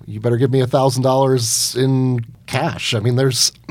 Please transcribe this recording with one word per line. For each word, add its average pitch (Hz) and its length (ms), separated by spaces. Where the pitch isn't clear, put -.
you 107 140
better 120 180
give 127 120
me 135 100
a 127 60
thousand 131 360
dollars 131 720
in 127 480
cash. - 480
I 113 60
mean, 120 160
there's, - 360